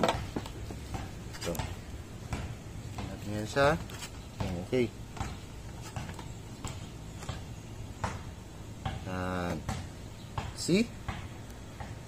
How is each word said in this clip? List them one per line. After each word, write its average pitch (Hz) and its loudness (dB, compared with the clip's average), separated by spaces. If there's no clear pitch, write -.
Ito. - 0
Natin - -4
yan 107 0
siya. 139 10
Okay. 127 8
Yan. 90 4
See? 202 8